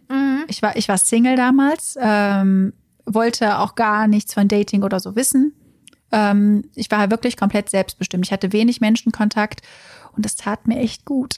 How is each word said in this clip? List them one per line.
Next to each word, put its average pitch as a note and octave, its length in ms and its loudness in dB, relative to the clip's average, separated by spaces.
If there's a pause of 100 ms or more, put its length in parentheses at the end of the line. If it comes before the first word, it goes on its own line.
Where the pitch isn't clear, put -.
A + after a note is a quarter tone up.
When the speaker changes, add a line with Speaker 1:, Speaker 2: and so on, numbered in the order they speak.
Speaker 1:
Mhm. C4+ 380 -2
Speaker 2:
Ich - 140 -8
war, G#3 160 -2
ich A3 100 -2
war G3 100 0
Single A#3+ 380 2
damals, C4+ 680 2
ähm, G3 720 2 (340)
wollte A3 540 0
auch F#3+ 160 -4
gar G#3+ 320 0
nichts G#3 260 2
von G3+ 140 2
Dating G#3 360 0
oder G3 180 -2
so G3 160 -10
wissen. C4+ 360 2 (600)
Ähm, G#3 500 2 (120)
ich A#3 160 -8
war G#3 180 2
wirklich A#3 280 -2
komplett G#3 320 -2
selbstbestimmt. F#3 560 -4
Ich - 80 -6
hatte F#3+ 180 -2
wenig A3+ 300 2
Menschenkontakt G#3+ 800 0 (520)
und G#3+ 120 -4
das G#3 100 -6
tat - 320 -8
mir A3+ 100 0
echt A#3+ 280 -4
gut, C4+ 320 -4